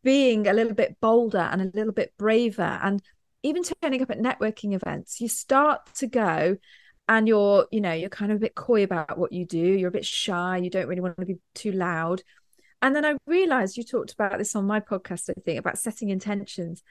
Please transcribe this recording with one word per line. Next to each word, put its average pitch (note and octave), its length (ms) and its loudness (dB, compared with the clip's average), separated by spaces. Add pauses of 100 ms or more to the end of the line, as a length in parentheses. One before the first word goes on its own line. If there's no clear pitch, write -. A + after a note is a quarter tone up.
being B3+ 440 4
a G3 60 4
little A3 200 2
bit - 260 0
bolder A3+ 380 4
and F3 240 0
a F#3+ 120 -2
little G#3+ 200 -2
bit - 240 -2
braver. A3 680 2
And G3 180 0 (420)
even D#4 200 -2
turning C#4+ 380 -2
up C4 100 -2
at - 80 -6
networking A3 540 -2
events, F3+ 480 -6
you A#3 60 -4
start C#4 540 2 (140)
to C4 120 -4
go F#3 500 2 (500)
and A3 200 4
you're, G3+ 440 6
you A3 80 0
know, F3+ 140 0
you're E3 160 -4
kind G#3 220 -4
of G#3+ 60 0
a G3+ 40 -2
bit - 140 -4
coy A3 280 2
about E3+ 340 -2
what F3 140 -2
you F3+ 140 -6
do. E3+ 120 -4
You're F3+ 300 2
a F3+ 40 -2
bit G3 140 -4
shy. F3+ 520 -2
You F3+ 120 -2
don't F#3 180 -2
really F3+ 140 -4
want F3+ 180 -4
to F#3 60 -4
be F3+ 120 -6 (180)
too G#3+ 160 -6
loud. F3 520 -2 (580)
And C4+ 140 2
then D4+ 100 0
I D4+ 100 2 (100)
realized, D#4 520 2
you A#3+ 60 -8
talked - 280 -4
about G3+ 260 -2
this - 180 -4
on G3+ 100 0
my G#3 140 2
podcast, F#3 500 -6
I - 100 -6
think, E3 200 -4
about - 200 -4
setting G#3+ 300 -6
intentions. G3 800 -6